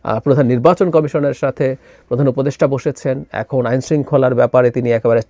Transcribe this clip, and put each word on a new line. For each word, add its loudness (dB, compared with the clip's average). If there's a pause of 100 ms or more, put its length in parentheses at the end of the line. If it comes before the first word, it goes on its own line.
আহ, -4
প্রধান 2
নির্বাচন 2
কমিশনের 0
সাথে -4 (320)
প্রধান 0
উপদেষ্টা 0
বসেছেন। -4
এখন -4
আইনশৃঙ্খলার 0
ব্যাপারে 2
তিনি -2
একেবারে 2